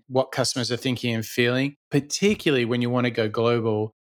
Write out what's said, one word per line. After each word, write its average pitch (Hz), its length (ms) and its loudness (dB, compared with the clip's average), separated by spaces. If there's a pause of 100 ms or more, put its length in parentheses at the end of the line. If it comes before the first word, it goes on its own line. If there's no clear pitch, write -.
what 131 240 0
customers 120 400 -2
are 120 60 0
thinking 123 360 -2
and 110 100 -2
feeling, 127 520 0 (160)
particularly 147 720 0
when 120 160 -2
you 120 80 0
want 123 160 0
to 123 60 0
go 113 180 0
global, 113 720 0